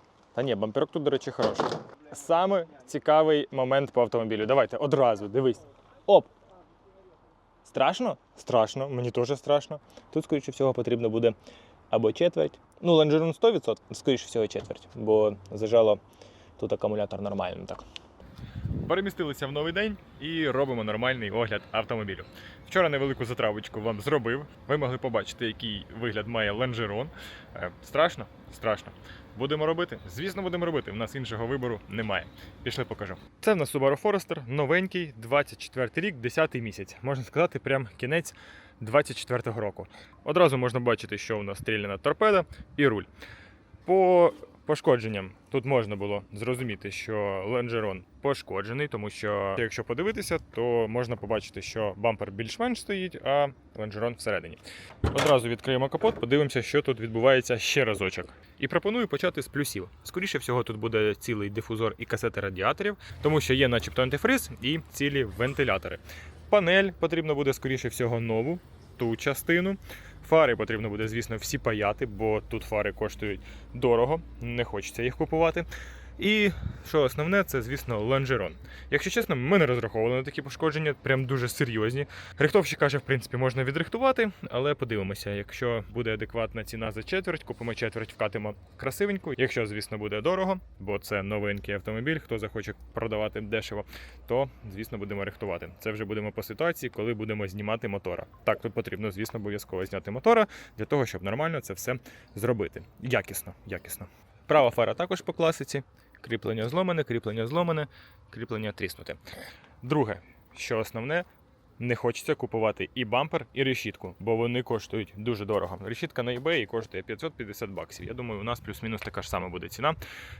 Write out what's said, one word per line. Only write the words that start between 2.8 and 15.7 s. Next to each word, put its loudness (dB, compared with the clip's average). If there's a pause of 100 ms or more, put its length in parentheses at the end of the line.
цікавий 6
момент 2
по 4
автомобілю. 2
Давайте 4
одразу, 4
дивись. 2 (460)
Оп! 10 (1400)
Страшно? 2 (200)
Страшно, 2
мені -2
теж 0
страшно. 0 (300)
Тут, 0
скоріше -2
всього, 2
потрібно 0
буде 4 (580)
або 4
четверть. 2 (220)
Ну, 6
лонжерон 6
сто 6
відсотків, -2
скоріше 2
всього, 0
четверть, -8
бо 4 (180)
зажало 6 (640)